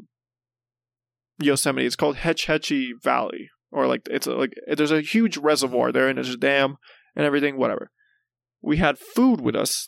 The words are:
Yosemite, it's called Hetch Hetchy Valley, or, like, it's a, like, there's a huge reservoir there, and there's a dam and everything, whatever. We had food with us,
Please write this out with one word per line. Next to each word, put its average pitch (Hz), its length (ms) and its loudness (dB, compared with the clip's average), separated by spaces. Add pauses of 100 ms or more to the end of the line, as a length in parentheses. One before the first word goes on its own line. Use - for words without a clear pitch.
(1400)
Yosemite, 135 460 0
it's 120 100 -4
called 147 200 0
Hetch 165 300 -2
Hetchy 143 540 -2
Valley, 127 500 -2 (200)
or, 131 160 0
like, 127 240 -2
it's - 160 -4
a, 131 60 -2
like, 123 220 -2 (120)
there's 151 240 0
a 156 100 2
huge 214 360 2
reservoir 135 560 2
there, 131 160 4
and 135 80 -2
there's 127 180 -4
a - 20 -6
dam 139 420 2 (360)
and 151 100 0
everything, 143 320 0
whatever. 117 340 -2 (680)
We 151 180 0
had 147 200 2
food 240 420 2
with 117 140 0
us, - 340 -2